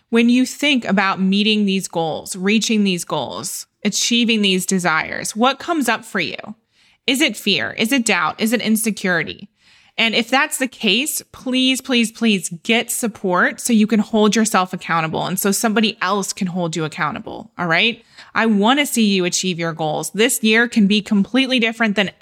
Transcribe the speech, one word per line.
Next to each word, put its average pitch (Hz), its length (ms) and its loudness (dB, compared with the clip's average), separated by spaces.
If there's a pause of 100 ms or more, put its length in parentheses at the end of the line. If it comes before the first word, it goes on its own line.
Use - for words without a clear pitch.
(100)
when 233 180 4
you 254 160 4
think 277 400 0
about 190 360 0
meeting 208 440 2
these 190 240 0
goals, 165 480 -6
reaching 208 480 2
these 180 200 0
goals, 120 640 -8 (160)
achieving 226 600 0
these 185 240 0
desires. 170 680 -2
What 254 240 0
comes 311 300 -2
up - 160 -2
for - 160 -6
you? - 160 -6 (720)
Is 247 160 2
it - 140 0
fear? 123 420 -2
Is 226 140 0
it 254 120 2
doubt? 175 360 0
Is 226 120 0
it 277 80 0
insecurity? 202 880 -2 (500)
And 220 160 2
if 233 140 0
that's 294 300 0
the 247 100 -2
case, 233 540 -2 (100)
please, 262 480 0
please, 233 320 0
please 208 380 0 (140)
get 233 260 0
support 202 680 -2
so - 120 -2
you 214 140 6
can 214 140 2
hold 214 360 2
yourself 208 380 0
accountable 160 500 -4
and 165 160 -4
so 202 100 0
somebody 220 520 0
else 190 320 -2
can 185 140 -6
hold 170 280 -4
you 160 80 -2
accountable, 151 720 -8
all 175 100 -4
right? 208 380 0 (300)
I 214 100 2
wanna 226 400 4
see 214 300 2
you 185 100 2
achieve 180 340 -2
your 165 140 -4
goals. 156 380 -4
This 226 320 0
year 226 260 4
can 220 180 4
be 208 140 2
completely 240 580 0
different 226 380 0
than 196 140 0 (120)